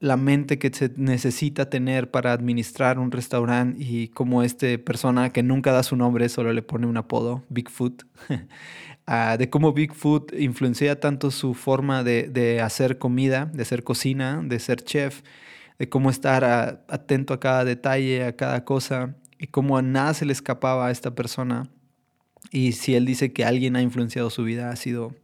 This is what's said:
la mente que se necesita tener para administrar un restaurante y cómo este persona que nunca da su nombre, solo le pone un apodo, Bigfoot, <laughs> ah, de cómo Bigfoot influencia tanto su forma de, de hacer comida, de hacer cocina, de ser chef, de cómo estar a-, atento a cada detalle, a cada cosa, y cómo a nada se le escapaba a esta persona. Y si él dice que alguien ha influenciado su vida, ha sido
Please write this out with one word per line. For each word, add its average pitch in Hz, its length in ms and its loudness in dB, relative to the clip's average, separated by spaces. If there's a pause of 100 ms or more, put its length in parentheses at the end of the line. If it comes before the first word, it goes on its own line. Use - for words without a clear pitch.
la 135 160 2
mente 139 420 2
que 135 120 0
se 131 260 -2
necesita 135 720 0
tener 127 400 0
para 123 220 2
administrar 120 680 0
un 127 140 0
restaurante 123 680 0
y 117 260 -4
cómo 123 340 0
este 123 360 0
persona 123 520 0
que 123 120 0
nunca 131 300 2
da 127 120 6
su - 120 -2
nombre, 123 320 2
solo 117 240 -2
le 113 100 0
pone 117 240 -2
un 117 100 0
apodo, 120 520 -2
Bigfoot, 123 540 -4 (260)
<laughs> - 760 -10
ah, 113 320 0
de 127 100 0
cómo 151 240 4
Bigfoot 151 680 0
influencia 139 640 0
tanto 143 300 0
su 131 240 -2
forma 131 500 0
de, 120 240 2
de 120 320 0
hacer 127 380 0
comida, 131 480 0
de 156 160 -6
hacer 120 220 -4
cocina, 135 600 -2
de 120 140 -2
ser 123 240 -2
chef, 139 400 -2 (560)
de 135 100 -4
cómo 135 220 2
estar 131 320 2
a-, 120 460 2
atento 139 440 0
a 131 60 -2
cada 131 260 2
detalle, 131 600 0
a 123 100 -4
cada 127 300 -2
cosa, 131 500 -2 (240)
y - 80 -12
cómo 139 320 2
a 127 40 2
nada 135 300 2
se 156 120 -2
le 143 80 0
escapaba 127 560 -2
a - 20 0
esta 123 240 -6
persona. 123 560 -4 (800)
Y 127 220 2
si 123 240 0
él 120 80 4
dice 127 280 0
que 120 120 0
alguien 123 320 2
ha 123 60 2
influenciado 120 480 -2
su 120 120 -4
vida, 117 280 -4
ha 120 60 -8
sido 120 460 -6